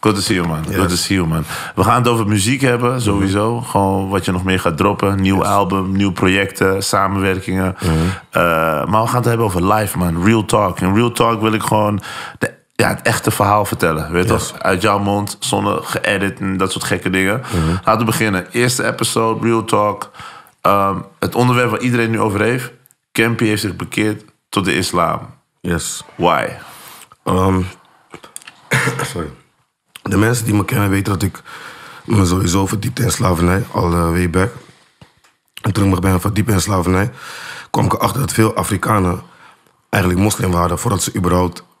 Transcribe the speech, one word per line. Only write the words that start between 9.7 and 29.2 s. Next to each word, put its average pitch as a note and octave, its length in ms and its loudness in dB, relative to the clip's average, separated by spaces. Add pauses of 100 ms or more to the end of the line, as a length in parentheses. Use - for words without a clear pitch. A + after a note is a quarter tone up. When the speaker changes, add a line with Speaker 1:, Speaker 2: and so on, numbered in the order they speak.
Speaker 1:
live, G#2+ 260 0
man. E2+ 260 0
Real A2 200 4
talk. G2+ 360 0
In F#2 140 2
real A#2 180 2
talk A#2 280 0
wil A2 120 2
ik G#2+ 100 -2
gewoon G#2 380 2 (380)
de, - 140 -4 (200)
ja, G#2+ 160 0
het F#2+ 140 -4
echte A#2 280 0
verhaal G#2 340 2
vertellen. D#2+ 480 -2
Weet F2 140 2
je G#2+ 60 2
Speaker 2:
Yes. - 160 -2
Speaker 1:
toch? - 100 -14
Uit F#2 240 0
jouw G2+ 160 2
mond, G2+ 420 -2
zonder G2+ 440 -2
geëdit - 560 -2
en F#2+ 160 -2
dat F#2 160 0
soort - 120 -6
gekke F#2+ 260 -2
dingen. F#2+ 300 0
Speaker 2:
Mhm. E2+ 300 -2 (140)
Speaker 1:
Laten A2 140 2
we A#2+ 60 2
beginnen. G#2+ 460 0
Eerste B2 360 0
episode, A2+ 600 0
real A2+ 180 2
talk. G#2 460 0 (500)
Ehm, G2 360 2 (220)
het - 160 -4
onderwerp B2 360 2
waar G#2+ 100 -2
iedereen A#2 300 0
nu A2 100 0
over G2+ 200 0
heeft. B2+ 300 0 (420)
Kempy A#2 320 2
heeft G#2+ 180 0
zich F2+ 140 -4
bekeerd G#2 480 -2 (240)
tot G2 160 -2
de F2 100 2
islam. E2 460 0 (400)
Speaker 2:
Yes. - 440 -4 (120)
Speaker 1:
Why? D#2+ 300 2 (800)
Speaker 2:
Ehm, F#2+ 380 2
<coughs> - 1500 -8
sorry. D#2+ 180 -8 (720)